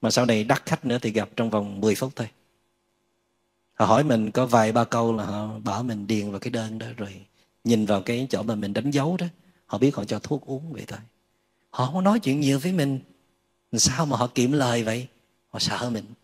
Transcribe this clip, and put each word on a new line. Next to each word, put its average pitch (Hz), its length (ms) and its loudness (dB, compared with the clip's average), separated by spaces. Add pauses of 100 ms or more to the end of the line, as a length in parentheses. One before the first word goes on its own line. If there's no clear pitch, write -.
Mà 113 100 2
sau 123 140 4
này 113 180 4
đắt - 220 0
khách - 200 -2
nữa 123 160 0
thì 113 100 -2
gặp 104 240 -2
trong 113 140 0
vòng 101 320 -2
mười 107 140 4
phút 131 200 -4
thôi. 117 120 -6 (1500)
Họ 92 120 2
hỏi 110 180 6
mình 113 280 2
có 123 140 2
vài 117 260 4
ba 117 120 4
câu 117 320 0
là 104 100 -4
họ 107 380 -6
bảo 104 200 -4
mình 107 240 -6
điền 104 240 0
vào 98 80 -6
cái 120 120 -8
đơn 113 280 -6
đó, 117 80 -10 (100)
rồi 98 280 -12 (380)
nhìn 113 220 4
vào 101 160 2
cái 120 280 -2
chỗ 113 140 -2
mà 110 120 -2
mình 101 180 -4
đánh 113 180 -2
dấu 143 260 0
đó. 180 80 -2 (400)
Họ - 120 -6
biết 139 180 4
họ 104 100 -4
cho 107 140 -2
thuốc - 260 -6
uống 143 280 -8
vậy 107 140 -12
thôi. - 120 -10 (680)
Họ - 160 -2
không 175 180 -2
nói 208 160 6
chuyện 139 200 0
nhiều 139 200 2
với 170 120 -2
mình. 139 280 0 (760)
Sao 127 320 2
mà 135 120 0
họ 123 100 2
kiệm 123 240 2
lời 123 320 2
vậy? 113 240 -4 (420)
Họ - 100 -10
sợ 117 300 -2
mình. 107 160 -4 (180)